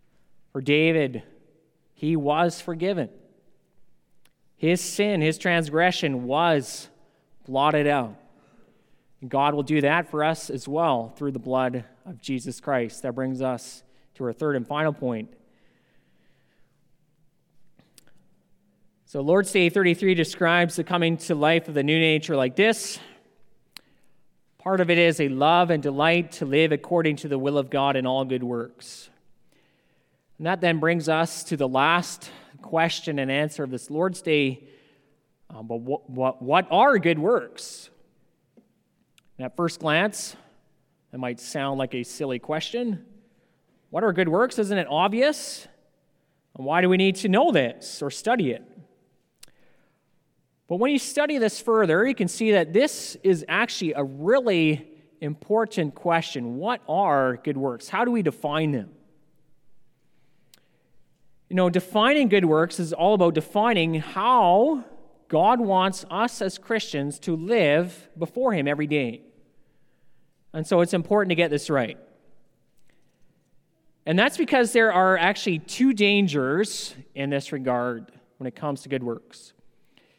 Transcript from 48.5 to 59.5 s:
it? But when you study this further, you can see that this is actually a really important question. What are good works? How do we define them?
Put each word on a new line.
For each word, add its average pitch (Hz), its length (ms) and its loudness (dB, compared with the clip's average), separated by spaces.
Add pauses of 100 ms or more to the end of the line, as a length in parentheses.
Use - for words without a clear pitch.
it? - 120 -8 (2000)
But 170 80 -4
when 247 160 0
you 277 80 2
study 294 400 -2
this 214 200 0
further, 214 460 4
you 269 80 2
can 185 140 0
see 220 240 0
that 165 220 2
this - 500 0
is 175 240 2
actually 180 460 -2
a 143 100 -2
really 160 840 0 (320)
important 170 760 -2
question. 139 640 -2
What 208 300 -4
are 143 500 2
good 143 200 -4
works? 131 320 -6
How 214 160 -2
do 247 60 0
we 233 100 0
define 156 500 -2
them? 113 200 -6 (2500)